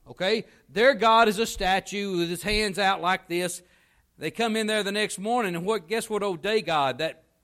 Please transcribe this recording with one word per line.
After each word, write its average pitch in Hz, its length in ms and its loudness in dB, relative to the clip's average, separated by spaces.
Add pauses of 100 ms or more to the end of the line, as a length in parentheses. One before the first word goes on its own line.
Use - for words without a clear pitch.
okay? 190 380 -2 (240)
Their 226 240 4
god 226 340 6
is 208 120 0
a 226 60 0
statue 190 760 -2
with 170 100 0
his 175 140 -6
hands 208 360 -2
out 190 220 2
like 180 260 0
this. 175 340 -4 (580)
They 160 120 -6
come 220 240 -2
in 220 120 -2
there 214 160 0
the 196 80 -4
next 208 260 -4
morning, 208 380 -2
and 170 100 -6
what? 196 220 -4
Guess 220 220 -4
what 208 120 -2
old 185 200 -4
Dagon, 160 560 0
that 151 260 -6 (200)